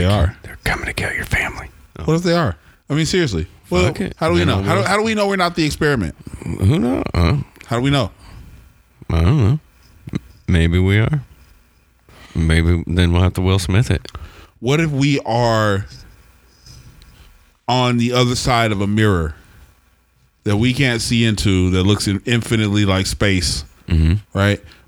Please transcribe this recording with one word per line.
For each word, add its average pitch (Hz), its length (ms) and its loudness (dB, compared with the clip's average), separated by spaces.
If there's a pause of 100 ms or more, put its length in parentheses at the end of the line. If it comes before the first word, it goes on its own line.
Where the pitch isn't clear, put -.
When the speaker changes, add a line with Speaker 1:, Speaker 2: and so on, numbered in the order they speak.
Speaker 1:
they 92 40 2
Speaker 2:
to - 0 -
kill, 101 100 2
Speaker 1:
are? 87 240 0
Speaker 2:
they're - 200 -18
coming - 240 -4
to - 60 -8
kill - 200 -6
your - 120 -8
family. - 440 -6 (300)
Oh. 82 60 -10
Speaker 1:
What 156 120 0
if 175 60 -4
they 175 120 0
are? 143 200 0 (340)
I 135 60 -4
mean, 156 100 0
seriously. 117 420 -2 (220)
Well, 180 180 2
Speaker 2:
Fuck - 140 -4
it. - 160 -6
Speaker 1:
how 160 100 -2
do 170 60 2
we 175 60 2
Speaker 2:
Then 170 100 2
Speaker 1:
know? 117 80 0
Speaker 2:
I'll 98 60 -2
Speaker 1:
How 156 120 0
do, 196 60 0
Speaker 2:
Will - 60 -2
Speaker 1:
how 202 100 0
do 214 60 0
we 220 120 0
know 208 120 0
we're 196 80 -2
not 175 200 -2
the 160 100 0
experiment? 139 500 -2 (280)
Speaker 2:
Who 131 360 2
knows? 247 240 -2 (100)
Uh, 87 240 2 (300)
Speaker 1:
How 117 100 -2
do 120 40 -2
we 135 80 0
know? 139 220 0 (1000)
Speaker 2:
I 82 120 2
don't 113 160 4
know. 131 220 2 (520)
M-, - 80 -6 (280)
maybe 85 320 2
we 98 200 2
are. 139 220 -2 (1120)
Maybe 82 520 2
then 87 260 2
we'll 87 80 4
have 92 120 2
to - 80 -4
Will 92 180 2
Smith 92 320 0
it. - 160 -4 (520)
Speaker 1:
What 135 200 0
if 165 120 0
we 139 300 0
are 110 640 0 (1800)
on 123 300 0
the 120 140 0
other 123 240 2
side 117 360 2
of 98 100 -2
a 101 60 0
mirror 101 480 2 (1080)
that 104 140 0
we 123 160 2
can't 120 280 0
see 117 240 0
into, 98 460 2
that 92 120 2
looks 104 240 2
in-, 98 180 -2
infinitely 107 600 0
like 95 200 0
space, - 580 -2 (240)
Speaker 2:
Mm-hmm. 80 280 2 (220)
Speaker 1:
right? 101 240 0 (260)